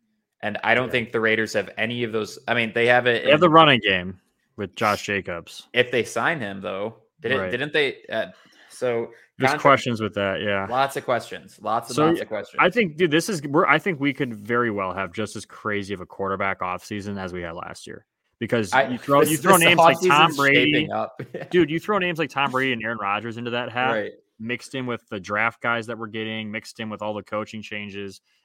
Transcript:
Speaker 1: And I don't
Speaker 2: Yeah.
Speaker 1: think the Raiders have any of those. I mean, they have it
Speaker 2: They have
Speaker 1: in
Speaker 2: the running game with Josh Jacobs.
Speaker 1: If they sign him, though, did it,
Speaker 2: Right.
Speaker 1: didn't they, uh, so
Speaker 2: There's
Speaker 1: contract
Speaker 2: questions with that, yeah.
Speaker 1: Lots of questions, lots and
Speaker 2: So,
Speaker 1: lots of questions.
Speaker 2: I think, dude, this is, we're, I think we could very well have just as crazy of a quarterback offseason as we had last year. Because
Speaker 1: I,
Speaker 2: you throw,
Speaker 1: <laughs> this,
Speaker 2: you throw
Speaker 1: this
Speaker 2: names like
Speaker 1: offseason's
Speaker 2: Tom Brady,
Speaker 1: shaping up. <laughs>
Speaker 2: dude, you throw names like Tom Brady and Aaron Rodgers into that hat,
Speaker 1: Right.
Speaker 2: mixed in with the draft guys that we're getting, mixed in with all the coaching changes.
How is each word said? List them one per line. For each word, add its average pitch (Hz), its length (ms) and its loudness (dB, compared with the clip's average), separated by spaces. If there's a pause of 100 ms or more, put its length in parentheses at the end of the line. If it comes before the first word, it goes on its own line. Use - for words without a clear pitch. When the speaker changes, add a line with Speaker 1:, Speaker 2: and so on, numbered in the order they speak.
(400)
Speaker 1:
And 104 220 -6
I 113 120 4
don't 123 120 2
Speaker 2:
Yeah. - 60 -8
Speaker 1:
think 117 200 -2
the 117 80 0
Raiders 110 320 2
have 95 240 -2
any 120 280 -4
of 110 80 -4
those. 107 340 -4
I 117 80 0
mean, 113 180 0
they 120 140 2
have 123 200 4
it 117 180 2
Speaker 2:
They 135 60 4
have 151 80 6
Speaker 1:
in - 20 -2
Speaker 2:
the 175 100 6
running 151 300 8
game 95 400 0 (360)
with 98 200 -8
Josh 104 280 0
Jacobs. 90 680 -8
Speaker 1:
If 123 180 2
they 117 140 0
sign 143 360 -2
him, 98 200 -8
though, 95 420 -8 (180)
did 117 120 -4
it, 131 60 0
Speaker 2:
Right. 92 120 -4
Speaker 1:
didn't 139 220 -6
they, 143 340 -2
uh, 90 240 -6 (380)
so 117 440 -4 (260)
Speaker 2:
There's 131 120 2
Speaker 1:
contract 147 120 -2
Speaker 2:
questions 127 380 4
with 104 140 -4
that, 98 260 -2
yeah. 98 280 -2
Speaker 1:
Lots 135 280 -2
of 139 80 -8
questions, 110 560 -6
lots 110 300 -4
and 120 60 -10
Speaker 2:
So, 151 100 4
Speaker 1:
lots 165 140 2
of - 80 -8
questions. 104 320 -6
Speaker 2:
I 170 100 4
think, 180 260 -2
dude, 170 140 2
this 160 180 2
is, 175 140 -4
we're, 151 240 2
I 147 120 6
think 156 220 -4
we 139 120 0
could 127 220 -4
very 117 360 -2
well 95 220 -4
have 92 200 -6
just 107 240 -6
as 104 80 -12
crazy 101 500 -6
of 90 60 -8
a 87 60 -14
quarterback 98 540 -4
offseason 98 580 -8
as 92 140 -8
we 90 100 -8
had 82 120 -10
last 85 320 -14
year. - 200 -18 (320)
Because 113 340 -2
Speaker 1:
I, 131 160 4
Speaker 2:
you 123 100 -4
throw, 143 220 4
Speaker 1:
<laughs> - 20 8
this, 147 80 4
Speaker 2:
you 160 80 0
throw 180 160 6
Speaker 1:
this 170 100 6
Speaker 2:
names 170 140 6
like 165 180 8
Speaker 1:
offseason's 180 120 0
Speaker 2:
Tom 156 280 6
Brady, 143 360 4
Speaker 1:
shaping 151 200 0
up. 110 280 -6 (140)
<laughs> - 160 -12
Speaker 2:
dude, 165 200 4
you 160 100 -4
throw 208 180 0
names 175 220 -2
like 143 100 -4
Tom 139 220 0
Brady 131 200 0
and 113 120 -4
Aaron 113 140 -4
Rodgers 107 400 -4
into 120 120 -8
that 120 200 -4
hat, 123 200 0
Speaker 1:
Right. 104 220 -2 (260)
Speaker 2:
mixed 120 380 -8
in 127 100 -6
with 120 220 -6
the 110 100 -8
draft 104 420 -2
guys 117 260 -2
that 113 120 -8
we're 113 80 -10
getting, 110 440 -6
mixed - 280 -10
in 110 120 -8
with 104 120 -10
all 107 120 -4
the 104 100 -8
coaching 107 380 -8
changes. 101 580 -10 (240)